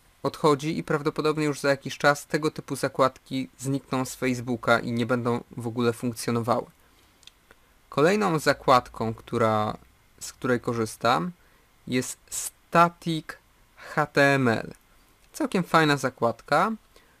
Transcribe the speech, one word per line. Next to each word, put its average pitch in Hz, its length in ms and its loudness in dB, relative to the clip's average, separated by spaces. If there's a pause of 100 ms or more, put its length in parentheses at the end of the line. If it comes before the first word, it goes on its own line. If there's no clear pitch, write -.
(220)
odchodzi 147 560 0
i 160 60 -4
prawdopodobnie 151 600 -2
już 143 160 -2
za 143 80 0
jakiś 139 300 -2
czas 143 280 2
tego 156 240 -2
typu - 260 -10
zakładki 131 720 -2 (100)
znikną 135 460 -4
z - 100 -10
Facebooka 123 640 0
i 120 140 -6
nie 117 140 0
będą 120 380 0 (120)
w 120 100 -6
ogóle 117 260 0
funkcjonowały. 120 720 -2 (1200)
Kolejną 175 500 2
zakładką, 123 760 0
która, 110 640 0 (440)
z - 120 -12
której 123 280 -2
korzystam, 120 680 -2 (560)
jest 127 320 -4 (120)
Static - 960 -2 (500)
H - 300 -2
T - 160 2
M 139 260 4
L. - 240 0 (600)
Całkiem 202 320 -2
fajna 156 320 4
zakładka. 139 760 0 (480)